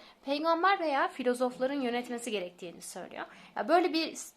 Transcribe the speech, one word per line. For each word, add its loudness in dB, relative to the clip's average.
peygamber 2
veya 2
filozofların 0
yönetmesi -2
gerektiğini -6
söylüyor. -10
Ya -2
böyle 6
bir -2